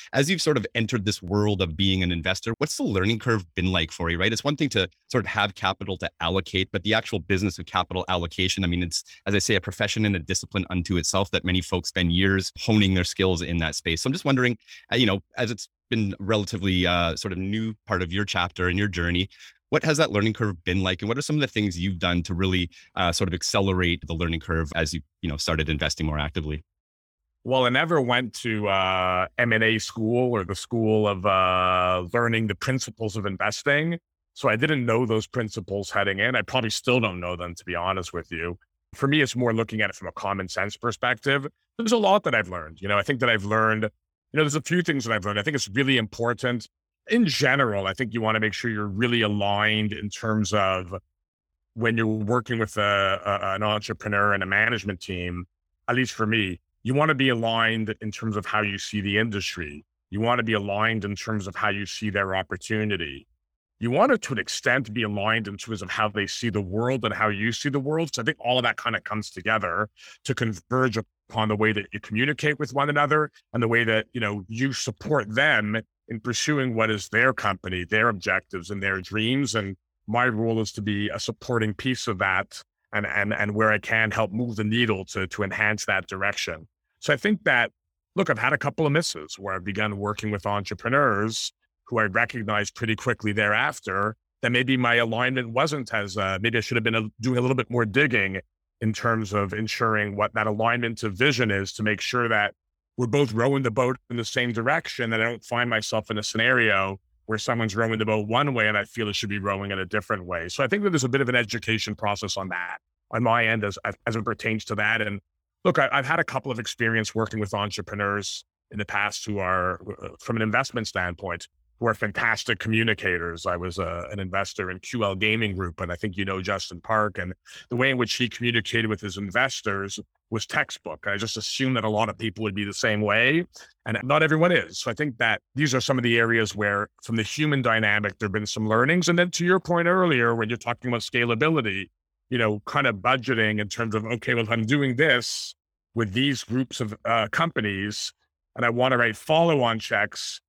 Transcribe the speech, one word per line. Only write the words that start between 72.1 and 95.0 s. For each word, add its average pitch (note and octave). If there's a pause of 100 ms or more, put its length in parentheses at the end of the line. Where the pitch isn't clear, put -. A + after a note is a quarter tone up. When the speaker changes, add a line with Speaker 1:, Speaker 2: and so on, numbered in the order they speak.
Speaker 2:
with D3
one C#3
another D3 (200)
and A#2+
the A#2
way A#2
that, A2
you B2
know, G#2
you A#2+
support A2+
them A2+ (300)
in A2+
pursuing B2+
what A2
is G#2
their B2
company, F#2
their G#2+
objectives F#2+
and G2
their G2
dreams. A2
And G2 (300)
my A#2+
role A2+
is G#2+
to G#2+
be G#2
a G2
supporting A2+
piece C3
of G2+
that F#2+ (320)
and, G#2
and, G2+
and G#2
where G#2+
I G#2+
can A2+
help G#2+
move A#2
the G#2+
needle G#2+
to, F#2+
to G#2
enhance G#2
that F#2+
direction. F#2+ (300)
So -
I -
think G3+
that, B2 (440)
look, F#3+
I've C3
had B2
a D3
couple D3
of D3
misses G#2+
where G2
I've F#2
begun G2+
working G2+
with G2+
entrepreneurs G#2+ (360)
who A#2
I A2
recognized G#2+
pretty A2
quickly G#2+
thereafter G#2 (260)
that A#2+
maybe B2+
my A#2+
alignment A#2+